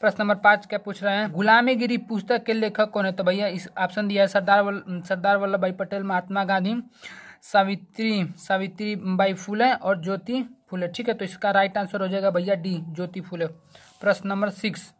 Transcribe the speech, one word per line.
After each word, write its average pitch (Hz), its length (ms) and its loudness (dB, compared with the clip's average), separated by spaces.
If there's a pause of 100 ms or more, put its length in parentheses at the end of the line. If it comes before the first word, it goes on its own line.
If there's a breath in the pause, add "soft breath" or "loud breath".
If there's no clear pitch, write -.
प्रश्न 202 200 2
नंबर 208 140 2
पाँच 202 320 6
क्या 208 120 -6
पूछ 202 240 -10
रहे 202 140 0
हैं? 208 160 -2
गुलामीगिरी 233 680 4
पुस्तक 226 460 -2
के 226 80 -2
लेखक 214 380 0
कौन 202 160 0
है? 190 60 -2
तो 190 120 -4
भैया 196 220 2
इस 180 220 -6 (100)
ऑप्शन 185 300 -2
दिया 202 140 4
है 196 60 4
सरदार 202 340 4
वल्ल-, 190 420 -4
सरदार 196 320 0
वल्लभ 196 240 0
भाई 185 120 0
पटेल, 196 300 -6
महात्मा 190 420 -2
गांधी, 190 300 0 (680 loud breath)
सावित्री, 202 840 0 (140)
सावित्री 196 580 -4
बाई 185 380 0
फुले 214 380 0
और 185 300 -2
ज्योति 196 400 -4 (280)
फुले, 180 180 -4
ठीक 233 200 -6
है। 226 60 0
तो 220 100 -6
इसका 185 260 -2
राइट 196 280 2
आंसर 196 220 -4
हो 190 80 -2
जाएगा 196 220 0
भैया 180 240 0
डी, 180 200 -4 (140)
ज्योति 180 320 -8
फुले। 170 260 -6 (540 loud breath)
प्रश्न 196 280 0
नंबर 196 220 0
सिक्स - 500 -6